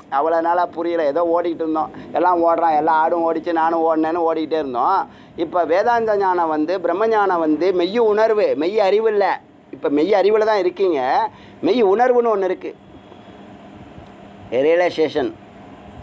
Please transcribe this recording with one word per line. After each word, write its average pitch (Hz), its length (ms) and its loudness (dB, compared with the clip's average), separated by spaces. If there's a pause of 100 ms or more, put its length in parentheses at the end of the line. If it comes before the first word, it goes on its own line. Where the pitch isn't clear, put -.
(120)
அவ்வளோ 160 300 0
நாளா 170 240 0
புரியல. 170 400 -4
ஏதோ 170 340 0
ஓடிக்கிட்டு 170 220 -4
இருந்தோம். 160 300 -4 (220)
எல்லாம் 170 320 2
ஓடுறான், 165 300 2
எல்லா 156 160 2
ஆடும் 165 420 2
ஓடிச்சு, 165 180 -6
நானும் 165 300 0
ஓடினேன்னு 160 460 0
ஓடிக்கிட்டே 160 240 -2
இருந்தோம். 156 580 -2 (260)
இப்ப 170 300 -2
வேதாந்த 220 520 0
ஞானம் 180 300 0
வந்து, 156 340 -2
பிரம்ம 180 260 0
ஞானம் 202 320 2
வந்து, 160 320 0
மெய்ய 175 260 -2
உணர்வு, 214 580 2
மெய் 180 240 -2
அறிவு 208 300 2
இல்ல. 196 300 0 (320)
இப்ப 139 180 -6
மெய் 156 240 2
அறிவுல 208 320 4
தான் 214 120 2
இருக்கீங்க. 180 720 0 (320)
மெய் 220 220 2
உணர்வுன்னு 233 520 4
ஒண்ணு 196 80 -2
இருக்கு. 180 320 -6 (1800)
Realization. 151 840 0 (680)